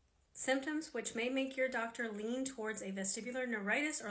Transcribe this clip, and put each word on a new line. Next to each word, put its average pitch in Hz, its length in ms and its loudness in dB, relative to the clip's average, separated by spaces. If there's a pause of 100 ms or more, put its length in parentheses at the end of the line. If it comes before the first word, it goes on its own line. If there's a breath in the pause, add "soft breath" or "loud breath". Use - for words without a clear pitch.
(340)
Symptoms 294 600 0
which 220 200 -2
may 233 140 0
make 269 300 0
your 262 100 4
doctor 233 420 -2
lean 226 360 0
towards 214 340 -2
a 196 100 -4
vestibular 226 560 0
neuritis 233 540 2
or 220 100 -6